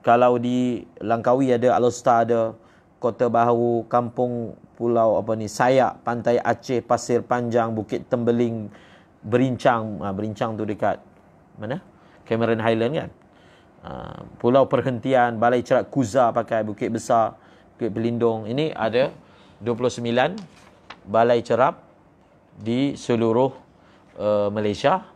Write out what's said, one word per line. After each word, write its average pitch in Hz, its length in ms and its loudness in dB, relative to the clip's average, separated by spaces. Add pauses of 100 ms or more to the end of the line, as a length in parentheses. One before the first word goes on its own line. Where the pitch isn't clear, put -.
Kalau 123 400 4
di 123 440 -2 (160)
Langkawi 123 560 2
ada 117 200 2
Alor 120 160 2
Setar, 117 320 2
ada 117 160 0 (600)
Kota 120 320 -2
Baharu, 117 560 2
Kampung 120 680 -2 (200)
Pulau 113 440 2
apa 110 160 -4
ni, 110 80 -6
Sayak, 123 600 2
Pantai 120 360 0
Aceh, 117 400 -2
Pasir 120 400 0
Panjang, 117 560 0
Bukit - 320 -6
Tembeling, 117 600 -2 (560)
Berincang. 113 800 0
Ha, 98 80 -4
Berincang 107 440 -6
tu 107 80 -4
dekat 104 360 -2 (600)
mana? 120 200 -8 (440)
Cameron 113 360 0
Highland 113 360 0
kan? 113 140 -8 (760)
Ha, - 60 -14 (500)
Pulau 131 280 4
Perhentian, 123 680 0
Balai 120 240 2
Cerak 120 320 0
Kuza 120 400 2
pakai, 113 320 -2
Bukit 107 280 -6
Besar, 113 440 0 (400)
Bukit 113 160 -4
Pelindung. 113 560 -2
Ini 131 240 -4
ada 120 400 0 (480)
dua 113 160 -2
puluh 120 160 -2
sembilan 123 440 0 (720)
balai 117 320 4
cerap 127 400 0 (800)
di 123 320 -2
seluruh, 120 600 0 (680)
uh, 104 320 0
Malaysia. 107 480 0 (160)